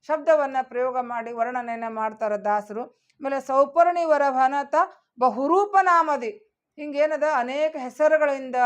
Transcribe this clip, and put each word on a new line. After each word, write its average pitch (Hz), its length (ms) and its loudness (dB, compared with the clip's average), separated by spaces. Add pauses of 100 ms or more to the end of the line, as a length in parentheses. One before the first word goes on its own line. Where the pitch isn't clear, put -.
ಶಬ್ದವನ್ನ 294 600 0
ಪ್ರಯೋಗ 254 380 -4
ಮಾಡಿ 240 340 -8
ವರ್ಣನೆಯನ್ನ 233 540 -6
ಮಾಡ್ತಾರ 220 480 -6
ದಾಸರು. 208 560 -6
ಆಮೇಲೆ - 500 -8
ಸೌಪರ್ಣಿ 320 600 2
ವರವಹನ 277 600 2
ತ 285 120 -4 (440)
ಬಹುರೂಪ 302 640 2
ನಾಮದಿ, 302 800 0 (140)
ಹಿಂಗೇನದ 294 480 -2 (120)
ಅನೇಕ 285 400 -2
ಹೆಸರುಗಳಿಂದ 277 800 0 (100)